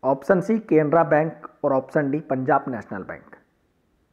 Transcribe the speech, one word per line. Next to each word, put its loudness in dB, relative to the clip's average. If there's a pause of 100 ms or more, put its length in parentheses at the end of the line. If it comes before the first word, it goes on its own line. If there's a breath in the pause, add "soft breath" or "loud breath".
ऑप्शन 2
सी, 0
केनरा 2
बैंक 0 (160)
और 2
ऑप्शन 0
डी, -2
पंजाब -2
नेशनल -10
बैंक। -18 (760)